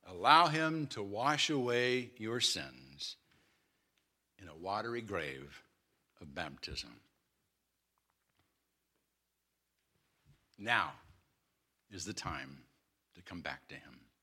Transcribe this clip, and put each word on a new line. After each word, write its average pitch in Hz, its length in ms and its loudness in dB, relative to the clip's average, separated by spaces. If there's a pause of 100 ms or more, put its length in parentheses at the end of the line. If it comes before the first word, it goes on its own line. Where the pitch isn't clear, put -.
Allow 131 440 8
Him 156 400 0
to 113 140 -6
wash 120 460 0
away 123 680 2
your 113 240 -2
sins 67 760 -4 (1200)
in 92 100 -16
a 73 60 -14
watery 107 460 -2
grave 73 640 -4 (580)
of 71 140 -16
baptism. 69 680 -8 (3500)
Now 101 420 0 (880)
is 92 140 -8
the 101 80 -6
time 69 540 -8 (480)
to 90 80 -20
come 87 200 -10
back 73 260 -6
to 69 80 -10
Him. - 300 -18 (160)